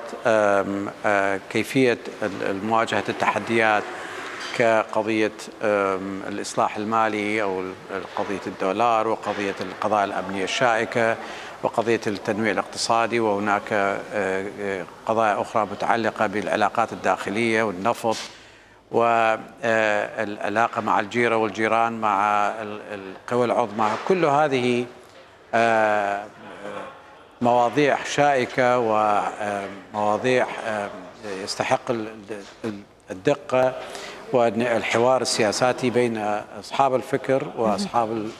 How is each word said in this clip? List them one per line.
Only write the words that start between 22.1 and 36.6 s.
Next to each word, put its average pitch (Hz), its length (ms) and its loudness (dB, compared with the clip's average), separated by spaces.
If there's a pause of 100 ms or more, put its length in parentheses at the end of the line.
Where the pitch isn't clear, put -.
ال-، 107 340 -6 (120)
القوى 101 520 -2
العظمى. 110 460 0 (160)
كل 185 180 2
هذه، 131 600 2 (680)
آه، 107 720 2 (1160)
مواضيع 120 600 4
شائكة 127 760 2
ومواضيع، 104 1700 0 (200)
آه، 104 220 -2 (540)
يستحق 127 480 -2
ال-، 110 160 -4 (580)
ال-، 104 180 -8 (280)
الدقة 127 600 0 (600)
والحوار 117 880 4
السياساتي 123 680 0
بين 117 280 2 (420)
أصحاب 131 360 2